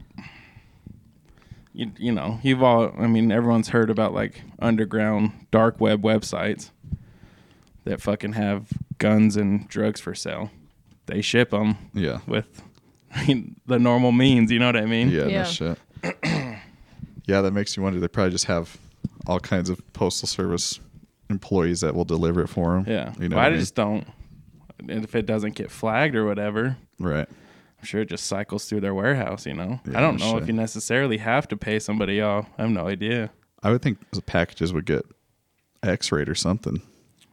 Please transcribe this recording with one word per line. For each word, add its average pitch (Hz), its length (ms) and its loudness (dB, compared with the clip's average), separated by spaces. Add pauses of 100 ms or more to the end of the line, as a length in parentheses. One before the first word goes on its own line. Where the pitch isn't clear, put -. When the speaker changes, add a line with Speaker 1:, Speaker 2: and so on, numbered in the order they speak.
(1700)
Speaker 1:
you, 113 260 -8
you 120 140 -2
know, 107 320 -4
you've 131 180 2
all, 117 340 6
I 113 120 0
mean, 113 240 4
everyone's 117 380 2
heard 113 200 2
about, 107 240 0
like, 104 280 -6 (180)
underground 107 720 0 (180)
dark 113 300 4
web 107 220 4
websites 107 680 0 (1120)
that - 160 -4
fucking 104 340 -2
have 104 340 -2 (300)
guns 107 380 4
and 101 320 0
drugs 107 320 -2
for 92 140 -10
sale. - 360 -8 (560)
They 101 140 -2
ship 117 320 2
'em 107 240 2 (160)
Speaker 2:
Yeah. 71 340 -2
Speaker 1:
with - 360 -6 (480)
<laughs> - 560 -2
the 123 120 2
normal 123 340 6
means, 123 400 6
you 117 60 4
know 123 80 4
what 120 100 2
I 107 100 2
mean? 117 240 2
Speaker 2:
Yeah, 76 160 2
Speaker 3:
Yeah. - 160 0
Speaker 2:
no - 60 -2
shit. 85 300 -4 (240)
<clears throat> 147 560 -4 (680)
Yeah, 98 140 4
that 98 120 2
makes 101 220 -2
you 98 80 -4
wonder. 95 180 -2
They 85 80 0
probably 92 240 0
just 85 120 -2
have 85 320 -2 (500)
all 90 140 0
kinds 92 300 -2
of 90 100 -4 (140)
Postal - 340 -2
Service 90 500 -2 (520)
employees 87 500 0
that 82 140 0
will 85 100 0
deliver 82 380 2
it - 60 -2
for 87 280 0
'em. 95 100 0
Speaker 1:
Yeah. 92 320 -4
Speaker 2:
You 87 120 -2
know 85 60 0
Speaker 1:
Well, - 20 4
Speaker 2:
what 117 60 6
Speaker 1:
I - 20 6
Speaker 2:
I 151 60 6
mean? 165 80 0
Speaker 1:
just - 140 -2
don't, 107 320 -2 (720)
and 107 240 -8
if 107 120 -10
it 113 100 0
doesn't 107 300 -2
get - 160 -8
flagged 123 460 0
or 110 100 2
whatever, 104 500 -2 (220)
Speaker 2:
Right. 78 280 0
Speaker 1:
I'm - 600 -20
sure 107 160 -4
it - 80 -6
just - 160 -8
cycles 101 400 -6
through 107 160 -4
their 98 100 -2
warehouse, 107 540 -2
you 69 80 -8
know? 90 260 -6 (100)
Speaker 2:
Yeah, - 60 -4
Speaker 1:
I 117 60 2
don't - 180 2
Speaker 2:
no 110 120 0
Speaker 1:
know 113 40 0
if 113 60 -2
Speaker 2:
shit. - 60 -4
Speaker 1:
you 117 40 -2
necessarily 113 640 -2
have 113 320 0
to 104 80 -4
pay 107 220 -2
somebody 104 420 -2
off. 104 260 0 (120)
I - 40 -4
have 113 80 0
no 90 180 0
idea. 110 420 -2 (320)
Speaker 2:
I 101 80 4
would 123 100 4
think - 300 -4
the 98 100 -6
packages 85 540 -2
would 76 100 -2
get 71 220 0 (760)
x-rayed 85 460 -2
or 80 60 -4
something. - 480 -2 (500)